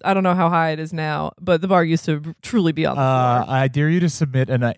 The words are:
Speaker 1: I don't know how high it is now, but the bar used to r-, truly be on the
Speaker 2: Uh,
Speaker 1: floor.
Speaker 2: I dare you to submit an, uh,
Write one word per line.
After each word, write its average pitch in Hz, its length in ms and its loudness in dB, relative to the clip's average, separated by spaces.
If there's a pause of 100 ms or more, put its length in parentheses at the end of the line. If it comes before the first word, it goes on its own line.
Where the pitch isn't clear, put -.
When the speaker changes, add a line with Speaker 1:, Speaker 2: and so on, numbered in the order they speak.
Speaker 1:
I 196 100 0
don't 190 80 0
know 180 120 2
how 170 160 2
high 165 200 0
it 156 80 -4
is 160 140 -8
now, 156 480 -6
but 175 220 0
the 190 60 0
bar 180 160 4
used 160 200 0
to 151 200 -2
r-, 165 180 -12
truly 180 300 0
be 151 140 -2
on 131 100 -2
the 139 60 0
Speaker 2:
Uh, 127 420 2
Speaker 1:
floor. 135 120 -2
Speaker 2:
I 135 120 2
dare 147 200 0
you 170 120 2
to 175 80 2
submit 131 420 -2
an, 123 120 0
uh, 117 160 0